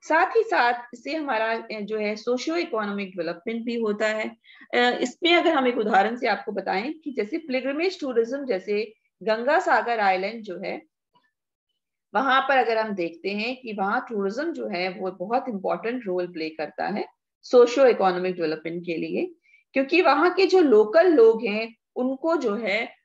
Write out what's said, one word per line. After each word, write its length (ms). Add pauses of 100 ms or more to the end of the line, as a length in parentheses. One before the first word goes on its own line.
साथ 340
ही 80
साथ 400 (100)
इससे 220
हमारा, 420
अ, 240
जो 160
है 180
सोशियो 400
इकोनॉमिक 540
development 560
भी 100
होता 320
है। 280 (380)
अ, 280
इसमें 320
अगर 180
हम 160
एक 100
उदाहरण 380
से 120
आपको 240
बताएं 420
कि 180
जैसे 260
pilgrimage 640
tourism, 460
जैसे 480 (300)
गंगा 360
सागर 400
आइलैंड 440
जो 160
है 220 (1300)
वहां 260
पर 160
अगर 200
हम 180
देखते 340
हैं 320
कि 120
वहाँ 360
tourism 440
जो 140
है 220
वो 220
बहुत 380
important 560
role 220
play 220
करता 380
है 320 (220)
सोशियो 460
इकोनॉमिक 480
development 500
के 120
लिए, 340 (420)
क्योंकि 280
वहाँ 320
के 120
जो 140
local 540
लोग 320
हैं 300 (200)
उनको 420
जो 180
है 300 (200)